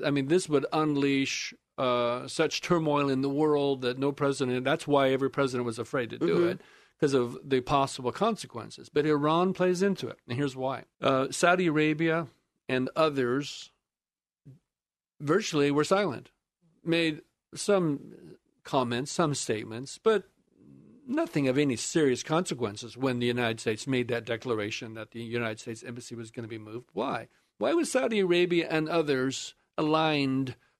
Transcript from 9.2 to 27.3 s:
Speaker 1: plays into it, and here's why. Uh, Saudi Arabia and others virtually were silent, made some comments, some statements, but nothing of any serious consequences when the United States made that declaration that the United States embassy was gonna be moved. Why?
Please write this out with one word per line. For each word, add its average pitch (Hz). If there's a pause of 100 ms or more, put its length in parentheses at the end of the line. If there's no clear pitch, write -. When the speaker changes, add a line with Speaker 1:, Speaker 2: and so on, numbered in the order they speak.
Speaker 1:
plays 180
into 196
it, 117
and 123
here's 139
why. 131 (160)
Uh, 135
Saudi 175
Arabia 156 (420)
and 131
others 139 (1500)
virtually 147
were 147
silent, 190 (520)
made 165 (320)
some 160 (260)
comments, 127
some 156
statements, 117
but 214 (840)
nothing 247
of 131
any 143
serious 135
consequences 120
when 127
the 120
United 120
States 110
made 123
that 117
declaration 110
that 110
the 117
United 113
States 113
embassy 120
was 113
gonna 117
be 113
moved. 107
Why? 123 (300)